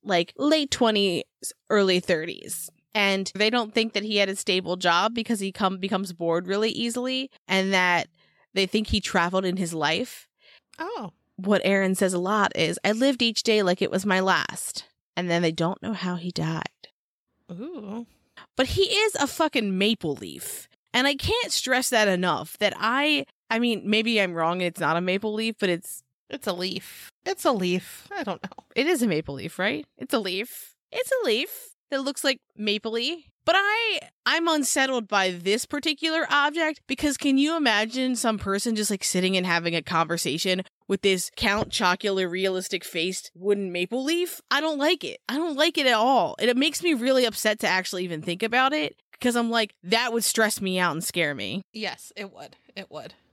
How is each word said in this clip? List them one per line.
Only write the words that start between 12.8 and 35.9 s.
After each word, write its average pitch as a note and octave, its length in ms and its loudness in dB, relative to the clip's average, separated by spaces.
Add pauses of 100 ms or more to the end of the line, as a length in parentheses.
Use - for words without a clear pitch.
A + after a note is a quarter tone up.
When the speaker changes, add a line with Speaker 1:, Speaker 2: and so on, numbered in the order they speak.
Speaker 1:
"I G#3 80 2
lived B3+ 300 2
each A3+ 220 0
day G#3+ 180 4
like F#3 180 2
it F#3+ 100 0
was F#3+ 140 -2
my F#3+ 160 2
last." - 640 -2 (320)
And F3 140 -2
then E3+ 100 2
they E3 120 2
don't E3 300 -2
know A3 120 -4
how F3+ 220 -4
he F3 140 -6
died. D#3+ 360 -4 (840)
Speaker 2:
Ooh. A3+ 560 -12 (500)
Speaker 1:
But C4 100 2
he F#4+ 160 2
is G#4 320 2
a C#4+ 120 0
fucking A#3 520 0
maple F#3+ 360 0
leaf. F2 540 -12 (260)
And B3+ 120 4
I C#4+ 80 2
can't G4+ 380 -2
stress B3+ 380 0
that G#3+ 180 4
enough, F3+ 500 0
that G#3 180 0
I, C#4 480 2 (260)
I A3+ 80 2
mean, A#3 280 0
maybe G#3+ 340 2
I'm F3+ 140 0
wrong E3 260 0
and F3+ 80 0
it's E3+ 120 -6
not D#3+ 160 2
a E3+ 40 2
maple G3 320 0
leaf, A3 260 -2
but F#3+ 120 2
it's - 320 -4 (260)
Speaker 2:
It's - 180 -8
a G3 60 -2
leaf. F#3 580 -8 (140)
It's F#4+ 220 -4
a C#4+ 60 6
leaf. F#3 640 -2
I F4+ 80 -6
don't F#3+ 200 -6
know. - 220 -14 (100)
Speaker 1:
It C4 120 2
is D#4+ 160 2
a B3 40 2
maple D#3 280 -2
leaf, - 240 -10
right? B3 280 -4 (100)
It's - 180 -8
a A#3+ 40 2
leaf. F#3+ 560 -6 (160)
It's B4+ 200 -4 (120)
a F#4 40 -2
leaf B3+ 420 -2 (220)
that C#4 120 -2
looks, C#4 220 -6
like, C4+ 140 0 (200)
mapley. A3+ 680 -4 (200)
But E4 140 4
I, G#4 420 0 (240)
I'm E4 240 2
unsettled C4+ 600 0
by F#3+ 240 2
this F3+ 340 -2
particular D#4+ 640 -2